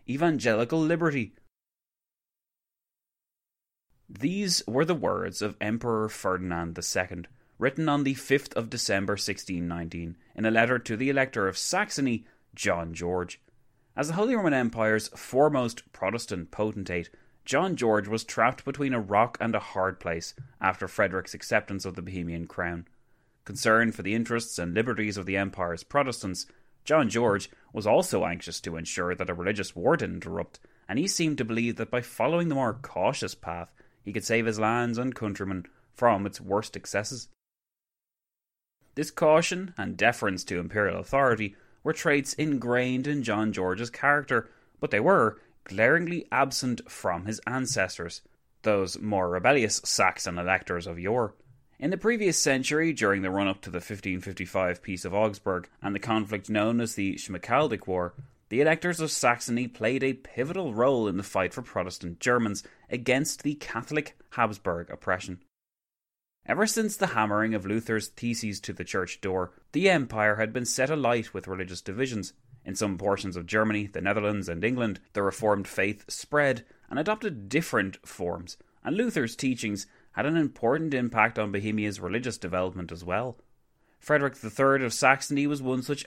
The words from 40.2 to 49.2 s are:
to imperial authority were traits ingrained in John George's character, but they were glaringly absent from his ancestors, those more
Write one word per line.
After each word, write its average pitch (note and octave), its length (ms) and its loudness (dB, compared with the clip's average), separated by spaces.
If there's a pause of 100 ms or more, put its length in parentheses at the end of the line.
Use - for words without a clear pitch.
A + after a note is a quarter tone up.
to F2+ 140 -2
imperial F2+ 400 0
authority A2 560 2 (280)
were D#3 100 0
traits C#3+ 400 0
ingrained B2+ 720 0
in D3 160 -2
John A2 300 0
George's F#2+ 360 -2
character, C#3+ 600 2 (300)
but - 120 -2
they G#2 80 4
were C3 400 6 (260)
glaringly D#3+ 680 2
absent B2+ 580 0
from F2 360 -2
his G#2+ 200 -4
ancestors, A2 760 -2 (420)
those G2 360 2
more G2 300 2